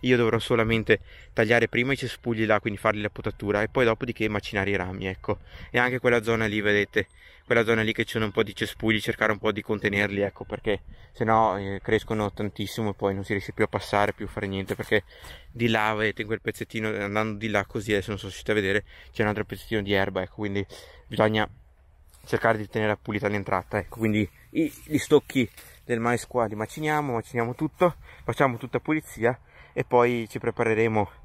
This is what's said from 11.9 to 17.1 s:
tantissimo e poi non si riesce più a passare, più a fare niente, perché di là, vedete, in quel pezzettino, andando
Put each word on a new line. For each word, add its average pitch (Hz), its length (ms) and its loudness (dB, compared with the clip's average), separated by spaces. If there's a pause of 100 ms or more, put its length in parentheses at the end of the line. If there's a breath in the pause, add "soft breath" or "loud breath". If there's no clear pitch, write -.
tantissimo 104 580 -4
e 95 40 -6
poi 98 180 0
non 98 120 -4
si - 80 -4
riesce 98 200 -4
più 110 120 0
a - 40 -2
passare, 101 440 0
più 104 140 -8
a - 20 -8
fare 101 180 -6
niente, 98 300 -4
perché 110 260 0 (480 loud breath)
di 117 160 -2
là, 110 280 2
vedete, 107 260 0
in 104 80 -6
quel 110 120 -4
pezzettino, 110 500 -6
andando 104 480 -2